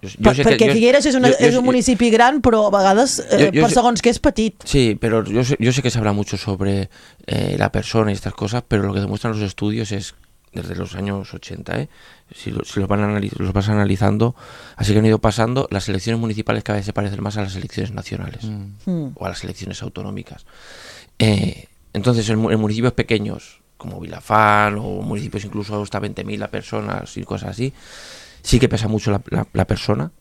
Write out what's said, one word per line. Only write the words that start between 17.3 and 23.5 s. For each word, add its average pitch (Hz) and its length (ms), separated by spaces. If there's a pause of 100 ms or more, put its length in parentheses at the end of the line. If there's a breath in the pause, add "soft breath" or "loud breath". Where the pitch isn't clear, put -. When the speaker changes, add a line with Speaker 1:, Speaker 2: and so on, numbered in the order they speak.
Speaker 1:
a 104 60
las 95 140
elecciones 101 360
nacionales 95 520
Speaker 3:
Mm. 104 460
Speaker 2:
Mm. 156 260
Speaker 1:
o 92 100
a 92 40
las 90 140
elecciones 92 380
autonómicas. - 640 (720 loud breath)
Eh, - 480 (260)
entonces, 113 380
en 110 80
mu-, 110 120
en 110 100
municipios 113 320
pequeños, 104 680 (160)